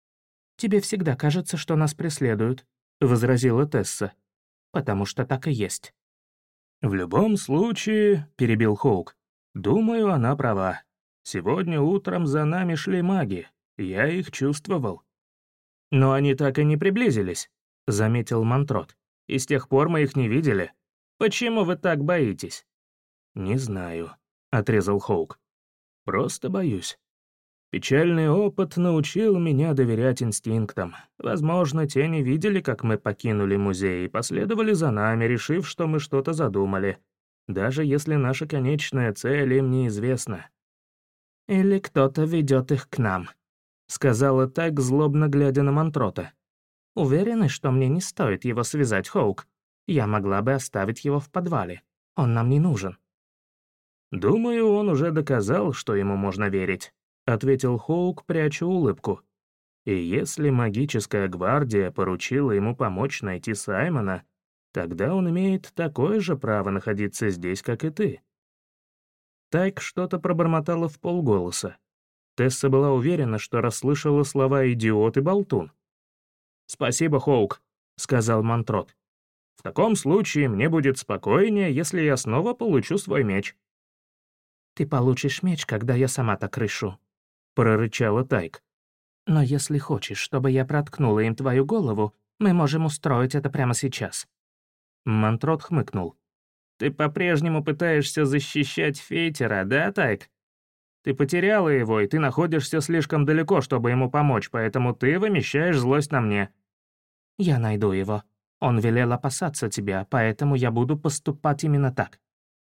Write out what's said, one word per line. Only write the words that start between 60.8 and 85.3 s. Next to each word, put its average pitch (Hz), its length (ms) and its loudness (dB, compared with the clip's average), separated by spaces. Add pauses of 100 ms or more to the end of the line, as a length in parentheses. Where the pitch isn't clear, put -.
гвардия 98 640 0
поручила 98 580 -2
ему 104 240 0
помочь 117 480 -4
найти 98 320 -6
Саймона, 104 680 -2 (480)
тогда 90 420 -4
он 185 160 0
имеет 185 440 -2
такое 165 440 -2
же 175 180 -2
право 104 340 -2
находиться 101 600 -2
здесь, 90 320 -6
как 120 220 -4
и 160 60 -4
ты». 175 320 -4 (1300)
Тайк 190 300 0
что-то 180 380 -4
пробормотала 165 680 0
в 151 100 -12
полголоса. 107 800 -2 (580)
Тесса 131 340 0
была 135 220 4
уверена, 131 480 0
что 117 220 -4
расслышала 143 640 0
слова 135 440 2
«идиот» 113 480 2
и 139 40 4
«болтун». 151 500 0 (1000)
«Спасибо, 143 500 0
Хоук», — 123 440 2 (340)
сказал 113 460 2
Монтрот. 113 520 -2 (640)
«В - 60 -20
таком 208 340 2
случае 147 540 2
мне 110 180 2
будет 143 300 2
спокойнее, 175 760 0
если 170 280 -2
я 143 160 2
снова 160 340 0
получу 202 460 0
свой 147 260 0
меч». 98 320 -2 (1200)
«Ты 147 120 -2
получишь 131 560 0